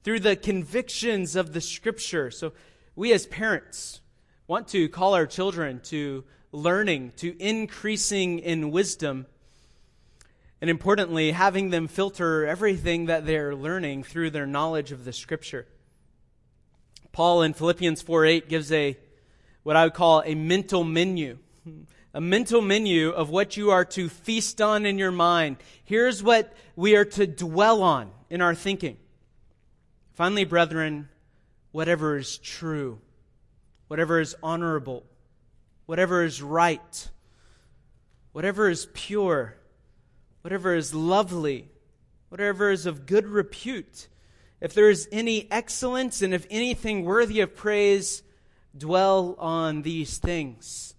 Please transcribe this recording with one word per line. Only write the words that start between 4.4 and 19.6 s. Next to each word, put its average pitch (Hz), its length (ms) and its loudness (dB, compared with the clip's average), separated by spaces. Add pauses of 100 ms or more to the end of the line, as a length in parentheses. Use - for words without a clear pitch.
want 196 220 -6
to 170 200 0
call 190 260 2
our 165 120 4
children 170 600 -6
to 143 360 -8 (300)
learning, 156 640 0
to 170 260 -8
increasing 208 960 -2
in 165 320 -2
wisdom, 147 560 -2 (1300)
and 160 100 -2
importantly, 165 600 0
having 190 380 2
them 165 180 -2
filter 170 580 0
everything 170 600 0
that 160 200 -2
they're 151 280 -2
learning 143 500 -6
through 160 260 -4
their 147 160 -6
knowledge 147 460 -2
of 127 120 -14
the 123 80 -10
Scripture. 147 540 -10 (1400)
Paul 170 320 4
in 156 100 2
Philippians 170 480 0
four 165 240 2
eight 160 240 4
gives 151 220 -4
a, 147 260 0 (680)